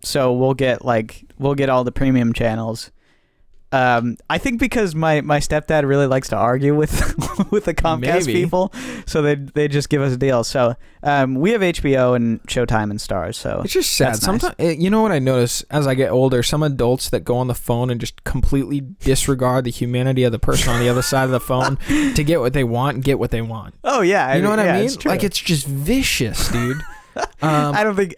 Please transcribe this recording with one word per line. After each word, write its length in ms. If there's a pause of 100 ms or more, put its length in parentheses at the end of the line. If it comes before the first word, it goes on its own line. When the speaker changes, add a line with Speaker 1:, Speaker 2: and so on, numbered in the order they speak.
Speaker 1:
so 280
we'll 220
get, 320
like, 400 (140)
we'll 160
get 140
all 140
the 80
premium 420
channels. 580 (800)
Um, 440 (120)
I 80
think 220
because 360
my, 260
my 180
stepdad 480
really 180
likes 240
to 60
argue 400
with, 160
<laughs> 600
with 120
the 100
Comcast 540
Speaker 2:
Maybe. 60
Speaker 1:
people, 400 (320)
so 160
they, 140
they 340
just 180
give 140
us 160
deals. 320
So, 260 (280)
um, 320
we 160
have 120
H 180
B 140
O 180
and 340
Showtime 440
and 80
Starz, 360
so 280
Speaker 2:
It's 80
just 220
sad. 220
Speaker 1:
that's 120
nice. 160
Speaker 2:
Someti-, 160
eh, 180
you 120
know 120
what 120
I 60
notice 520
as 160
I 80
get 160
older? 320
Some 200
adults 480
that 100
go 160
on 100
the 80
phone 340
and 120
just 240
completely 560
disregard 840
the 80
humanity 540
of 80
the 60
person 340
on 80
the 80
other 120
side 220
of 80
the 80
phone 380
Speaker 1:
<laughs> 100 (280)
Speaker 2:
to 100
get 160
what 100
they 140
want, 400
get 140
what 120
they 100
want. 340 (100)
Speaker 1:
Oh, 160
yeah, 260
I 80
Speaker 2:
You 60
know 80
Speaker 1:
mean, 80
Speaker 2:
what 80
I 40
Speaker 1:
yeah, 100
Speaker 2:
mean? 80
Speaker 1:
it's 100
true. 140
Speaker 2:
Like, 120
it's 160
just 260
vicious, 840
dude. 360
Speaker 1:
<laughs> 60 (500)
Speaker 2:
Um, 340
Speaker 1:
I 80
don't 140
think, 200